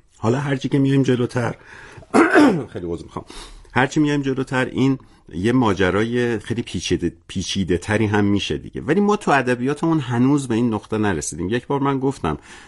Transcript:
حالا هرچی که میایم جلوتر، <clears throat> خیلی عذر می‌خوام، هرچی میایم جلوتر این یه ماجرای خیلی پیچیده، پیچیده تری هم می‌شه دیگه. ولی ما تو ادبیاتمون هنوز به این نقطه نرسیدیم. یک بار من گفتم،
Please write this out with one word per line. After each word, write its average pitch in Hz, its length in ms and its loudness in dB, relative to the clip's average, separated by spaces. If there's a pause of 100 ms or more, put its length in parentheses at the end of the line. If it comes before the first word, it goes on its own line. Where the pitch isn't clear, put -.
(180)
حالا 117 220 0
هرچی 139 300 -4
که 143 100 2
میایم 135 240 4
جلوتر، 123 520 0 (580)
<clears throat> 294 600 4
خیلی 87 140 -8
عذر 85 160 -6
می‌خوام، - 220 -14 (480)
هرچی 139 260 2
میایم 147 220 2
جلوتر 131 440 -2
این 131 340 0 (340)
یه 95 180 0
ماجرای 113 880 2
خیلی 113 220 -4
پیچیده، 87 520 -2 (140)
پیچیده 92 500 -2
تری 107 280 -2
هم 104 200 2
می‌شه 98 320 -2
دیگه. 65 240 -12
ولی 147 180 0
ما 202 160 2
تو 196 160 -2
ادبیاتمون 139 680 0
هنوز 131 480 0
به 117 80 0
این 117 180 0
نقطه 107 240 -4
نرسیدیم. 87 520 -2
یک 123 180 -4
بار 143 120 -2
من 139 200 0
گفتم، 139 380 -4 (300)